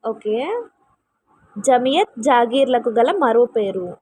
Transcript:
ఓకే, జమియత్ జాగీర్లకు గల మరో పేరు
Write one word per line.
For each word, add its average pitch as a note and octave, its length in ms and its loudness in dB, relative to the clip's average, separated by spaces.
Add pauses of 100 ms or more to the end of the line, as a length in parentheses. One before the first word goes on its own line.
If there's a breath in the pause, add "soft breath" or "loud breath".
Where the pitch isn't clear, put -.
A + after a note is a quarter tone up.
ఓకే, A3 340 -6 (1160)
జమియత్ C4 640 0
జాగీర్లకు A#3+ 680 2
గల A#3 280 2
మరో A#3+ 280 2
పేరు G3 420 -6 (140)